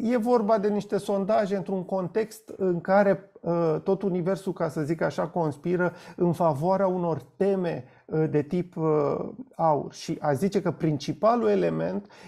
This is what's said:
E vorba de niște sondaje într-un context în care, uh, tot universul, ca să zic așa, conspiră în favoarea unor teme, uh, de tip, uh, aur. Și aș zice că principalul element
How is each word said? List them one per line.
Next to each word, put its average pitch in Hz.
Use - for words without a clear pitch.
E 240
vorba 226
de 202
niște 202
sondaje 202
într-un 185
context 190
în 175
care, 190
uh, 165
tot 196
universul, 185
ca 160
să 156
zic 160
așa, 190
conspiră 170
în 175
favoarea 175
unor 175
teme, 190
uh, 156
de 147
tip, 175
uh, 151
aur. 156
Și -
aș 147
zice 190
că 180
principalul 208
element 180